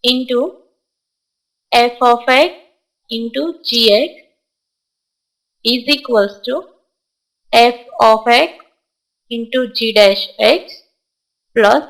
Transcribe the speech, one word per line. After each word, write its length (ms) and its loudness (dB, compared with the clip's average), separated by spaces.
into 360 -2
f 300 0
of 260 2
x 240 2
into 320 -6
gx 460 2
is 240 -10
equals 460 -4
to 120 -8
f 260 2
of 280 2
x 220 2
into 300 -6
g 200 -4
dash 320 2
x 360 0
plus 340 2